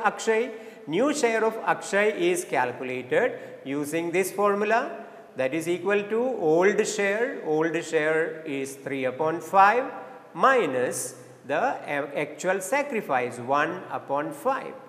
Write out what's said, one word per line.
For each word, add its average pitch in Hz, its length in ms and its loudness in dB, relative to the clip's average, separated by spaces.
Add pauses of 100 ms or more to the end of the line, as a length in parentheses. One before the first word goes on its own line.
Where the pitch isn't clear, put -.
Akshay? 220 480 0 (340)
New 220 260 2
share 226 320 2
of 226 200 0
Akshay 180 680 2
is 175 140 0
calculated 127 960 0 (260)
using 151 460 -2
this 185 220 0
formula, 208 720 0 (320)
that 127 160 0
is 160 160 -4
equal 180 360 0
to 214 140 -2
old 202 680 4
share, 214 580 0
old 160 400 0
share 160 600 0
is 139 300 -6
three 135 280 -4
upon 156 360 0
five 196 440 6 (480)
minus 151 840 2 (300)
the 139 120 0
a-, 170 600 -2
actual 180 420 -2
sacrifice 214 800 -2
one 147 520 0
upon 143 420 -4
five. 247 400 -4 (160)